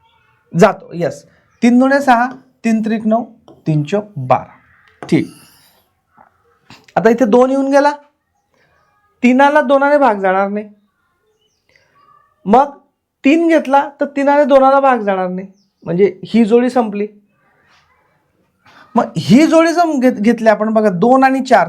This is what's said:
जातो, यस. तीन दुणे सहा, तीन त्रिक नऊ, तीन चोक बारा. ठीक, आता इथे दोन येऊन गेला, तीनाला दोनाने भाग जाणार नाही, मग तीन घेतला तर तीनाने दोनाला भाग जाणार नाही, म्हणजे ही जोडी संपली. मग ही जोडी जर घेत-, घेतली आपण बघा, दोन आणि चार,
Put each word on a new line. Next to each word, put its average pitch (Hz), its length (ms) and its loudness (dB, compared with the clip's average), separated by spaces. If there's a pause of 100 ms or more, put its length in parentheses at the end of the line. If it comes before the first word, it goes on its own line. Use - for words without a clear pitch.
(600)
जातो, 190 340 0
यस. 165 320 -8 (380)
तीन 240 160 4
दुणे 269 220 2
सहा, 247 260 2 (400)
तीन 220 160 -2
त्रिक 220 220 -6
नऊ, 220 180 -2 (440)
तीन 151 160 -2
चोक 208 240 -6 (100)
बारा. - 880 -8
ठीक, 151 200 -2 (1700)
आता 175 140 2
इथे 233 160 0
दोन 247 260 2
येऊन 269 200 -2
गेला, 285 200 2 (1300)
तीनाला 277 380 2
दोनाने 277 360 2
भाग 233 220 0
जाणार 190 300 -2
नाही, 208 200 -10 (1800)
मग 254 300 0 (480)
तीन 330 240 2
घेतला 285 400 0 (140)
तर 285 40 -4 (100)
तीनाने 285 300 0
दोनाला 269 340 2
भाग 262 220 0
जाणार 190 260 -4
नाही, 185 200 -10 (360)
म्हणजे 175 420 -2
ही 226 200 0
जोडी 240 240 0
संपली. 214 380 -4 (1900)
मग - 220 -4
ही 202 300 2
जोडी 330 260 2
जर 320 260 -2
घेत-, 233 220 0
घेतली 226 280 0
आपण 214 240 0
बघा, 214 160 0
दोन 240 340 0
आणि 262 220 0
चार, 190 240 2